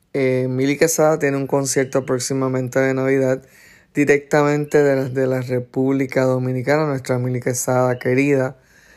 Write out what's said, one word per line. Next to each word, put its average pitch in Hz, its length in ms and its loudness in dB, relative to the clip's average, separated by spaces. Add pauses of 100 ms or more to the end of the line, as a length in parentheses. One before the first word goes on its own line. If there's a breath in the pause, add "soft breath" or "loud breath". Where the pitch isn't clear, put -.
(140)
Eh, 131 340 0
Mili 135 300 -2
Quesada 160 400 2
tiene 139 200 0
un 135 100 -4
concierto 139 580 -2
próximamente 131 720 -2
de 135 140 2
Navidad 131 480 0 (500 soft breath)
directamente 147 920 2
de 139 120 4
la, 131 100 0
de 131 220 -2
la 131 140 0
República 131 840 -2
Dominicana, 127 600 0
nuestra 131 320 -2
Mili 123 240 -4
Quesada 127 560 0
querida. 131 600 0 (400 soft breath)